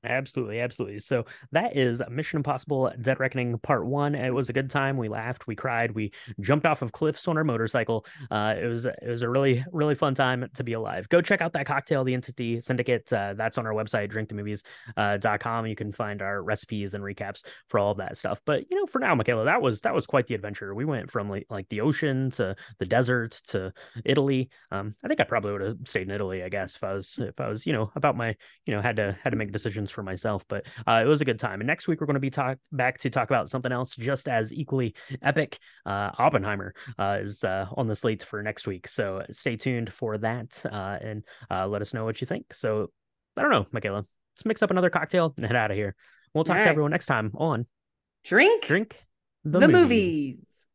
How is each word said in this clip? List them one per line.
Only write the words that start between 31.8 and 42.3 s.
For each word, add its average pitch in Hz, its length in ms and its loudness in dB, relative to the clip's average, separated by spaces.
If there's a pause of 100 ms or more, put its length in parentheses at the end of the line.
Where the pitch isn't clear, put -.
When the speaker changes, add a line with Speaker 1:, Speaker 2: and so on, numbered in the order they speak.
Speaker 1:
week, 160 140 0
we're 156 60 0
gonna 139 120 2
be 135 100 -2
talk-, 131 300 -2 (140)
back 127 260 0
to 131 100 -2
talk 117 200 0
about 120 200 2
something 127 220 -2
else 127 240 -2
just 131 320 -4
as 113 260 0
equally 131 420 -2 (260)
epic. 143 360 0 (280)
Uh, 101 340 -2
Oppenheimer, 104 560 0 (240)
uh, 101 220 0
is, 101 220 -6
uh, 95 320 -2
on 123 120 0
the 107 80 0
slate 110 260 -2
for 104 220 -8
next 107 240 -8
week. 92 200 -6
So 98 440 -4
stay 117 240 -12
tuned 117 360 -4
for 107 280 -6
that, 113 460 -4
uh, 101 360 -6
and, 107 220 -8 (260)
uh, 95 180 0
let 101 140 -2
us 104 120 -6
know 113 100 -4
what 110 160 -4
you 123 80 -6
think. - 260 -8